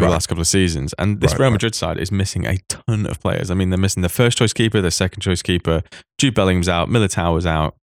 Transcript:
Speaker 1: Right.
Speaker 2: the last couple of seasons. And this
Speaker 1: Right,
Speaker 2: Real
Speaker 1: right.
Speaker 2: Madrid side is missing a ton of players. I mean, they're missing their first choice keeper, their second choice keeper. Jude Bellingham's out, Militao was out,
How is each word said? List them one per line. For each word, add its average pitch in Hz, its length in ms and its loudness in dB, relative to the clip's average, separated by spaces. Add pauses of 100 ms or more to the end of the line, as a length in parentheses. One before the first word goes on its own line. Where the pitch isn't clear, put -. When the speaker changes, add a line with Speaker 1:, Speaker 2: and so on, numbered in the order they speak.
Speaker 1:
Right. - 20 4
Speaker 2:
the 85 60 2
last 80 140 0
couple 82 140 -4
of 82 60 0
seasons. 82 500 0
And 101 240 -2
this 147 120 2
Speaker 1:
Right, 139 80 0
Speaker 2:
Real 135 80 4
Speaker 1:
right. 117 40 2
Speaker 2:
Madrid 110 220 -2
side 82 240 -4
is 92 140 -4
missing 95 340 -2
a 95 100 -2 (120)
ton 107 360 -4
of - 140 -6
players. 92 320 -2
I 90 40 0
mean, 92 140 0
they're 92 80 0
missing 95 240 0
their 87 80 0
first 120 280 2
choice 110 160 2
keeper, 110 280 2
their 90 80 0
second 92 320 -2
choice 92 220 0
keeper. 82 400 0 (340)
Jude 135 160 2
Bellingham's 90 360 2
out, 85 200 0
Militao 95 460 2
was 85 100 0
out, 78 380 0